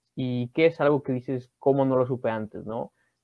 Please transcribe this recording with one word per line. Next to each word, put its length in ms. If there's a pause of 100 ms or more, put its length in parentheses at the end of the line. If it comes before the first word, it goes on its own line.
(180)
y 360
¿qué 140
es 120
algo 240
que 80
dices, 480
cómo 260
no 120
lo 100
supe 220
antes, 360
no? 280 (300)